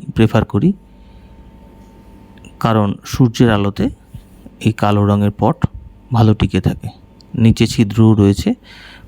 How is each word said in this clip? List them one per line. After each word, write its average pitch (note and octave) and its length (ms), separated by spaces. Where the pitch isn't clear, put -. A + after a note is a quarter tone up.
প্রেফার A2 320
করি, D3+ 240
কারণ A2 280
সূর্যের A#2+ 460
আলোতে G2+ 280
এই A2 140
কালো G#2 320
রঙের G2+ 340
পট A2 180
ভালো A2+ 200
টিকে F#2+ 280
থাকে। - 260
নিচে A2+ 340
ছিদ্রও A2 480
রয়েছে, G2+ 340